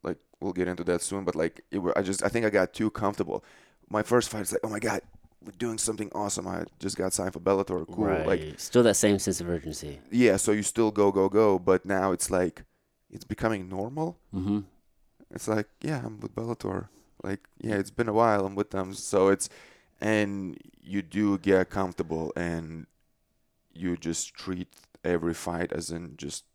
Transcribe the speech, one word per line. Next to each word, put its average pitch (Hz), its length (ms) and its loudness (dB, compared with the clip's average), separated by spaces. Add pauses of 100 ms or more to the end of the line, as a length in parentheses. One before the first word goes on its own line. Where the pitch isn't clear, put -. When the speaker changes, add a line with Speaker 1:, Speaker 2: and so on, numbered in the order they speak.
Speaker 1:
Like, 87 140 -4 (220)
we'll 95 120 -4
get 90 160 0
into 87 160 -6
that 87 180 0
soon, 98 220 -6
but, 85 120 -2
like, 82 340 -2
it 92 80 -4
wa-, 87 180 0
I 98 60 2
just, 95 220 -2
I - 40 2
think 117 180 0
I 104 40 4
got 98 220 2
too 110 180 0
comfortable. 101 540 -2 (440)
My 107 140 0
first 120 280 4
fight 107 120 -6
is - 100 -6
like, - 120 -2
"Oh 113 60 -4
my 104 100 -6
God, 104 200 -2 (440)
we're - 140 -16
doing 113 200 -4
something 107 360 -4
awesome. 101 340 -4
I 87 160 -4 (160)
just 95 160 -6
got 92 160 0
signed 92 220 -2
for - 60 -10
Bellator. 95 460 0
Cool." - 200 -2
Speaker 2:
Right. 80 200 0
Speaker 1:
Like, 90 320 0
Speaker 2:
Still - 240 4
that 110 140 6
same 101 240 4
sense - 200 -2
of 87 80 -6
urgency. 76 520 -6 (100)
Speaker 1:
Yeah, 110 280 6
so - 120 2
you 104 140 2
still 110 260 2
go, 101 220 4
go, 95 160 4
go, 101 320 6
but 92 260 4
now 95 240 2
it's - 200 -2
like, 90 340 0 (460)
it's 107 140 -16
becoming 104 440 -4
normal. 135 500 -6 (160)
Speaker 2:
Mm-hmm. 101 260 -2 (720)
Speaker 1:
It's - 160 -10
like, 107 220 -2 (140)
"Yeah, 143 220 -4
I'm 110 140 -10
with 110 160 -12
Bellator." 104 540 -6 (340)
Like, 98 240 -8 (140)
"Yeah, 110 160 -2
it's 98 160 -2
been 117 160 -2
a 107 60 -2
while, 107 320 4
I'm 98 100 -6
with 101 140 -2
them." 95 240 -4
So 98 340 4
it's, 98 200 2 (520)
and 101 580 0 (240)
you 98 200 -4
do 98 360 2
get 95 320 4
comfortable, 82 640 -2
and 82 520 -6 (840)
you 87 240 -2
just 82 380 -6
treat 90 320 -8 (380)
every 85 300 0
fight 87 380 -4
as 82 180 -6
in 82 260 -10
just - 280 -10 (100)